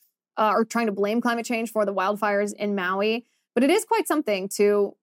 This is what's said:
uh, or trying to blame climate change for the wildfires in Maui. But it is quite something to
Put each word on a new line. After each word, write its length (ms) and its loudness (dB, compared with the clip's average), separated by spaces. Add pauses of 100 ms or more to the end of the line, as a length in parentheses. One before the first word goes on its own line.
(360)
uh, 180 2
or 120 2
trying 200 -2
to 60 -2
blame 300 -2
climate 240 -2
change 260 -4
for 140 0
the 80 -4
wildfires 580 0
in 220 -4
Maui. 500 -2 (300)
But 100 4
it 60 4
is 160 2
quite 200 0
something 500 -2
to 460 2